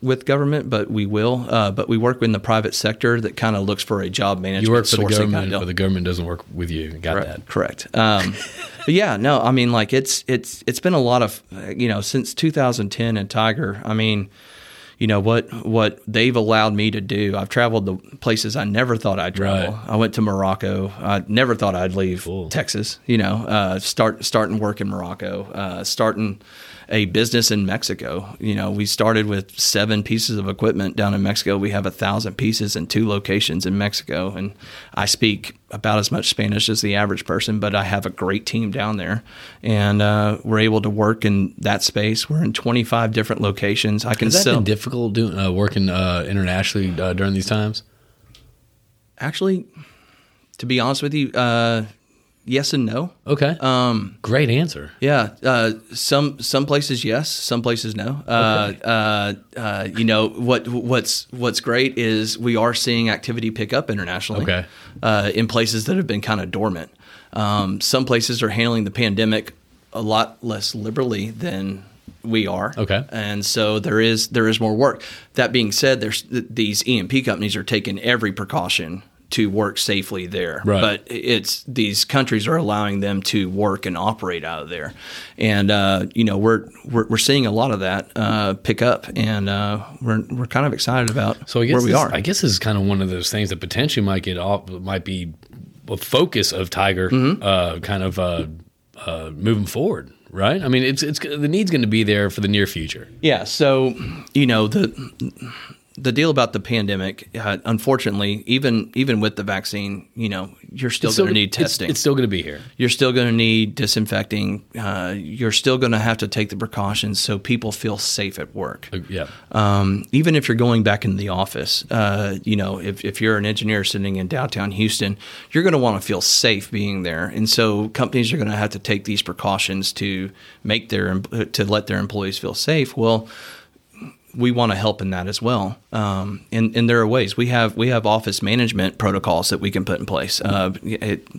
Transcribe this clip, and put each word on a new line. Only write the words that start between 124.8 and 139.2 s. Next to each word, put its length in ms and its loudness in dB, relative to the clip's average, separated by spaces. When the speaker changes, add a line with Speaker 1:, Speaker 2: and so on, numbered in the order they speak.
Speaker 1:
you're 140 2
gonna 140 4
wanna 200 2
feel 220 -2
safe 500 2
being 320 -2
there. 220 -4
And 240 -2
so 400 2
companies 420 0
are 60 0
gonna 180 -2
have 140 0
to 100 -10
take 240 -2
these 180 -2
precautions 720 -2
to 360 -4
make 240 -2
their 220 0
em-, 140 0
uh, 100 -2
to 220 -2
let 220 0
their 120 -2
employees 380 -4
feel 160 -6
safe. 420 0
Well, 320 2
we 140 2
wanna 240 2
help 260 0
in 80 -2
that 180 -4
as 140 -6
well. 340 0
Um, 500 -2
and, 260 2
and 100 4
there 120 6
are 80 4
ways. 280 0
We 120 2
have, 280 2
we 120 2
have 180 2
office 380 0
management 560 0
protocols 500 2